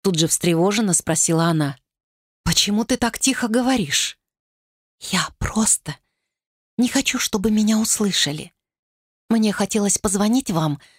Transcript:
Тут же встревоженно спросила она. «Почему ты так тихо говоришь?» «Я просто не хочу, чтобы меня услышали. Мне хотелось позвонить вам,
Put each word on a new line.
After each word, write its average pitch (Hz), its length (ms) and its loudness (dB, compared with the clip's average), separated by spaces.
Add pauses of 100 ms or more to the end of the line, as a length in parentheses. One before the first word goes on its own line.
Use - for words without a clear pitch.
Тут 185 160 0
же 160 100 2
встревоженно 185 640 0
спросила 165 520 0
она. 151 320 0 (680)
«Почему 202 420 0
ты 247 120 0
так 233 220 -2
тихо 247 280 0
говоришь?» 240 720 0 (800)
«Я 165 300 -4 (100)
просто - 560 -2 (840)
не 247 120 2
хочу, 269 300 0
чтобы 214 320 0
меня 214 260 4
услышали. 185 760 -2 (760)
Мне 220 220 2
хотелось 202 460 0
позвонить 208 540 0
вам, 156 280 0 (200)